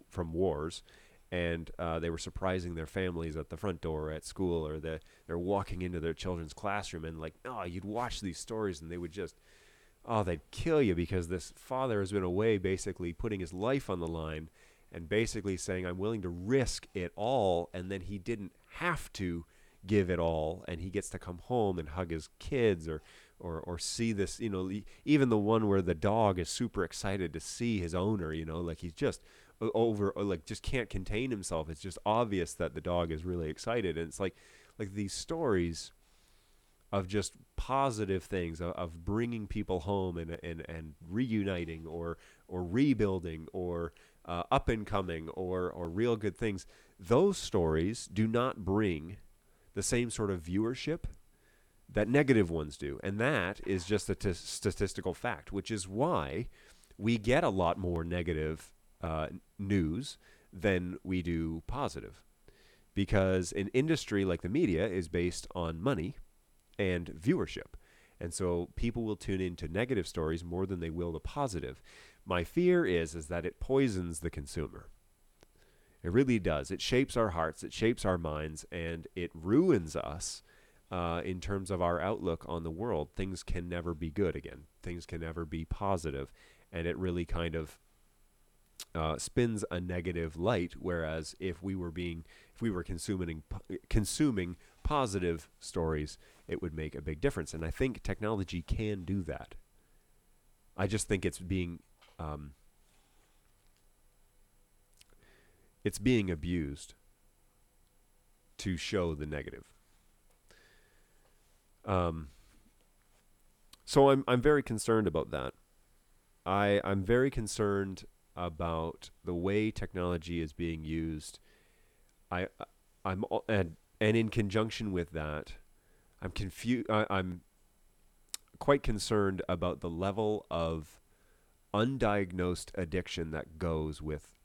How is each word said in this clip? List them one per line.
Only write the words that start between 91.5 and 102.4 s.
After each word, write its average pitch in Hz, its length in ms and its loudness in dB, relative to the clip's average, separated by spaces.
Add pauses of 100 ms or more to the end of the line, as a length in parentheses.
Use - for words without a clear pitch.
we 98 140 -2
were 87 160 -4
being, 85 340 -6 (280)
if - 80 -12
we 113 80 2
were 90 140 0
consuming, 85 640 -4
po-, - 280 -8 (120)
consuming 101 680 2 (260)
positive 95 640 0 (100)
stories, 80 580 -2 (300)
it - 140 -4
would 80 120 -4
make 78 220 -6
a - 60 -6
big 76 180 -4
difference. 98 340 0
And 80 120 -4
I 80 60 -2
think 131 320 0
technology 98 580 -2
can 104 420 -2
do 95 200 0
that. - 320 -8 (1200)
I 98 100 2
just 104 200 0
think 98 180 2
it's 87 140 0
being, 90 400 -2 (400)
um, 73 320 -6 (3250)